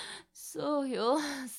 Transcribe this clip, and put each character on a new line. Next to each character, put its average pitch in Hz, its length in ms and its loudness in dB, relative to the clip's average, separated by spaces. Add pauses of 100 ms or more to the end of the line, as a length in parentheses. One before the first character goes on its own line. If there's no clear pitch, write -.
(320)
そ - 520 0
う 269 60 -2
よ。 240 280 4 (420)